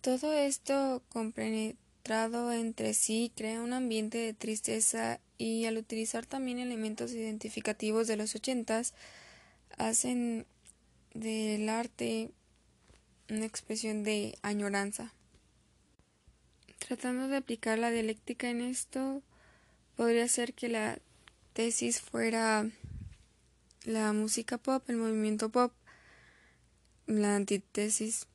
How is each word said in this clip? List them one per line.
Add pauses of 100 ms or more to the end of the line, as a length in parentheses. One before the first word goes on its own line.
Todo
esto
compenetrado
entre
sí
crea
un
ambiente
de
tristeza (180)
y
al
utilizar
también
elementos
identificativos
de
los
ochentas, (840)
hacen (680)
del
arte (1000)
una
expresión
de
añoranza. (1700)
Tratando
de
aplicar
la
dialéctica
en
esto, (720)
podría
ser
que
la (540)
tesis
fuera (1120)
la
música
pop,
el
movimiento
pop, (1400)
la
antítesis